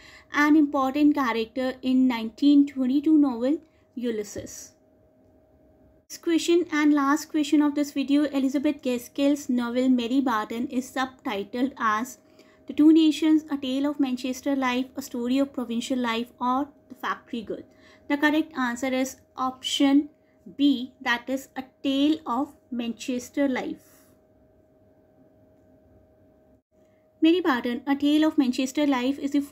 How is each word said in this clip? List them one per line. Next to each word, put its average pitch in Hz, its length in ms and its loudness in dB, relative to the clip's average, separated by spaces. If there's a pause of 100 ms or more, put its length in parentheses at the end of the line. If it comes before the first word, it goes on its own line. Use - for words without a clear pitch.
(340)
an 294 220 4
important 294 580 2
character 254 680 -2
in 262 260 2
nineteen 285 600 4
twenty-two 285 500 0
novel 269 460 2 (320)
Ulysses. - 800 -8 (1300)
This - 120 -18
question 339 520 0
and 294 220 2
last 285 380 0
question 302 320 2
of 294 120 2
this 285 180 -2
video, 277 320 2
Elizabeth 277 580 -2
Gaskell's 277 680 -2
novel 247 400 0
Mary 247 320 2
Barton 226 480 -4
is 247 240 -6
subtitled 254 880 -6
as 220 400 -2 (480)
The - 100 -14
Two 311 160 8
Nations, 311 500 4 (120)
A - 80 -4
Tale 269 260 -2
of 294 120 -6
Manchester 254 560 -2
Life, 254 300 -2 (100)
A 277 60 -10
Story 247 360 -4
of 277 180 -2
Provincial 240 420 -4
Life, 233 300 -4 (120)
or 254 280 -2 (200)
The - 60 -20
Factory - 480 -10
Girl. - 180 -10 (480)
The 285 80 0
correct 302 400 0
answer 247 300 -4 (140)
is 262 160 -4 (200)
option 277 720 0 (480)
B, 262 460 0
that 240 260 -4
is 262 280 -6
A 269 80 -12 (180)
Tale 285 340 0 (220)
of 294 180 -6 (140)
Manchester 247 800 -4
Life. 233 360 -6 (3250)
Mary 339 220 4
Barton, 247 440 -2
A 277 100 0
Tale 302 320 2
of 311 100 0
Manchester 269 480 0
Life 269 320 0
is 285 140 -6
the 285 80 2 (120)